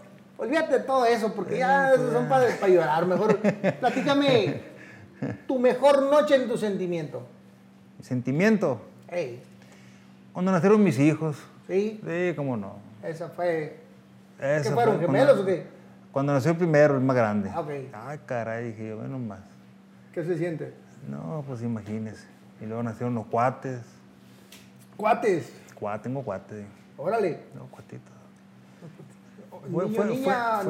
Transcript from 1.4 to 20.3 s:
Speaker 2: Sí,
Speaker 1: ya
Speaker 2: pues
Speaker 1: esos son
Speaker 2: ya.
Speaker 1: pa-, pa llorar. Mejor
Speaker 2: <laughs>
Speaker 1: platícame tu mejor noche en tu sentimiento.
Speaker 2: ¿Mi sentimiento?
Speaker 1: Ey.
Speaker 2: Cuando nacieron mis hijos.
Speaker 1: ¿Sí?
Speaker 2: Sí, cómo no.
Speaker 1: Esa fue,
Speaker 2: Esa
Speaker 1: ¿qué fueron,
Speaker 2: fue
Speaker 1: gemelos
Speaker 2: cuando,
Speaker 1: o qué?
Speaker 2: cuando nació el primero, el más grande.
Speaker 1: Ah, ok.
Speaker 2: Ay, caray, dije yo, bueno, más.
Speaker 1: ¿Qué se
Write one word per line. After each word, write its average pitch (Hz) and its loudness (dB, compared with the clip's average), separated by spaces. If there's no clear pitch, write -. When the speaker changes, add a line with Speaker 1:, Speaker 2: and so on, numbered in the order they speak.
Speaker 2:
Sí, - -2
Speaker 1:
ya 269 4
Speaker 2:
pues 262 6
Speaker 1:
esos 151 0
son 247 2
Speaker 2:
ya. 247 -2
Speaker 1:
pa-, 254 4
pa 202 0
llorar. 170 4
Mejor 202 2
Speaker 2:
<laughs> - 0
Speaker 1:
platícame 262 2
tu 269 0
mejor 262 6
noche 285 4
en 247 2
tu 226 -2
sentimiento. 170 -4
Speaker 2:
¿Mi - -20
sentimiento? 143 0
Speaker 1:
Ey. 135 -8
Speaker 2:
Cuando 180 -2
nacieron 196 6
mis 147 4
hijos. 151 2
Speaker 1:
¿Sí? 208 -2
Speaker 2:
Sí, 170 -2
cómo 135 -4
no. 98 -8
Speaker 1:
Esa 165 -10
fue, 165 -4
Speaker 2:
Esa 147 0
Speaker 1:
¿qué 196 0
fueron, 220 2
Speaker 2:
fue 160 -2
Speaker 1:
gemelos 254 6
Speaker 2:
cuando, 202 0
Speaker 1:
o - -4
qué? 175 -2
Speaker 2:
cuando 139 0
nació 139 2
el 165 0
primero, 151 6
el 131 0
más 131 2
grande. 104 0
Speaker 1:
Ah, 170 -6
ok. 151 -8
Speaker 2:
Ay, 127 -12
caray, 117 -6
dije 110 -10
yo, 107 -10
bueno, 131 -10
más. 107 -10
Speaker 1:
¿Qué 170 -6
se 170 -4